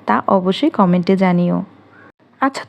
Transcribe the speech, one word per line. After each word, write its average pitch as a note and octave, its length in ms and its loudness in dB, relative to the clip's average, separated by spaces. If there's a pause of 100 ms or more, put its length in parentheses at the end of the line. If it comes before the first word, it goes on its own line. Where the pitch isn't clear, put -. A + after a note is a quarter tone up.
তা G#3+ 220 0
অবশ্যই F#3+ 420 0
কমেন্টে F3+ 460 2
জানিও। F3 460 0 (760)
আচ্ছা, C4+ 280 -2